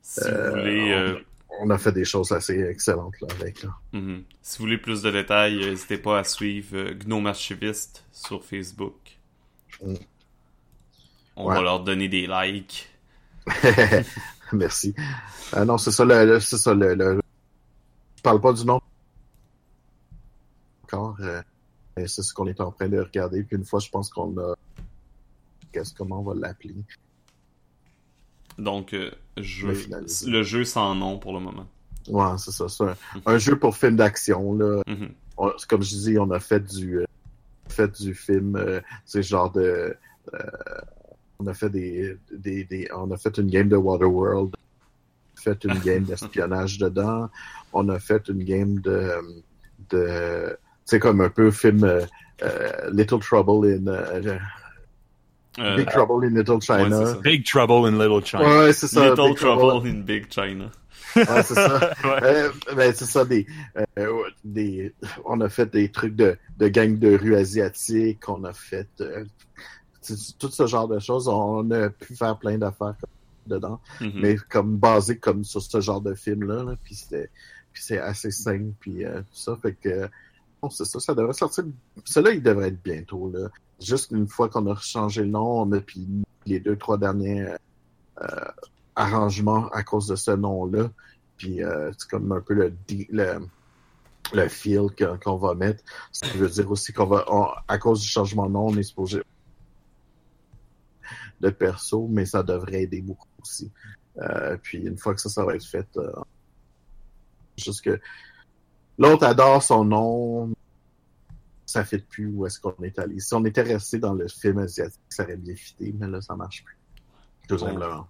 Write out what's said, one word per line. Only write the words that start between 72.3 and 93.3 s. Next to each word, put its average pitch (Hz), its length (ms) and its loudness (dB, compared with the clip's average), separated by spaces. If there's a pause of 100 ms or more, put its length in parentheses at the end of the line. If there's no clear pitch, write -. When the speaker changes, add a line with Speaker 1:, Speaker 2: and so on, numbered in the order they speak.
Speaker 2:
plein 107 180 -2
d'affaires 104 420 -4
comme, - 120 -14 (340)
dedans, 101 340 -8 (220)
Speaker 1:
Mhm. 104 140 -6
Speaker 2:
mais 101 200 2 (140)
comme 107 280 0
basé 110 420 4
comme 101 240 0
sur 98 180 -8
ce - 200 -2
genre 98 200 -4
de 98 140 -6
film-là, 104 480 -6
là, 123 200 -8
puis 101 120 -18
c'était, - 340 -10 (420)
puis - 140 -18
c'est 101 140 -4
assez 101 320 -8
simple, 104 480 -6
puis, 92 260 -10
euh, 117 140 -8
tout - 180 -18
ça, - 240 -8
fait 101 120 -4
que, 95 360 -6 (540)
bon, 139 80 -8
c'est - 140 -8
ça, - 140 -10
ça 147 140 -4
devrait 117 200 0
sortir, 175 300 -2 (420)
celui-là, 190 280 4
il 160 80 -2
devrait 101 280 4
être 92 120 -8
bientôt, 90 500 -8
là. 95 180 -6 (320)
Juste 127 300 -2
une 107 180 0
fois 113 200 0
qu'on 107 220 -2
a 101 80 -2
changé 104 440 -4
le 101 40 0
nom, 113 360 -2
on 101 100 0
a, 98 80 0
puis 92 260 -14 (380)
les 98 160 -2
deux, 104 160 -2
trois 104 200 -2
derniers, 101 480 -2 (760)
euh, - 40 -10 (720)
arrangements 107 720 0
à 107 140 -6
cause 104 240 -2
de 95 80 -2
ce 104 160 -2
nom-là, 98 580 -2 (460)
puis, 90 280 -8
euh, 78 340 -6
c'est - 120 -16
comme 104 220 -4
un 92 80 -2
peu 101 140 -4
le 95 160 4 (180)
di-, 98 240 -8
le, 92 280 -2 (920)